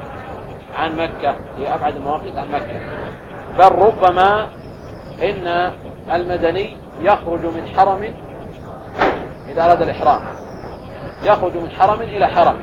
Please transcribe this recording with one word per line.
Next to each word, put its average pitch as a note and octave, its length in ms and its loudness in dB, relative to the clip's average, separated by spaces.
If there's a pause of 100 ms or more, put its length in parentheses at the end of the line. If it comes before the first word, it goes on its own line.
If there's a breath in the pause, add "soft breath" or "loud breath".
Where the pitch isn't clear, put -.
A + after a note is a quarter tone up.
(800)
عن D#3+ 180 -2
مكة، D3 400 -2 (220)
هي C#3+ 160 -2
أبعد - 220 0
المواقيت C#3+ 400 -4
عن C3+ 120 -6
مكة. - 320 -4 (760)
بل F#3 160 10
ربما G3 760 6 (720)
إن F3+ 500 0 (400)
المدني F3 640 0 (240)
يخرج E3+ 400 2
من E3 260 -4 (100)
حرم، G3 380 4 (1300)
إذا E3 160 0
أراد E3+ 180 6
الإحرام، C#3+ 380 2 (1000)
يخرج F3+ 340 2
من E3 140 -6
حرم G#3 300 0
إلى G#3 260 0
حرم، D#3+ 360 4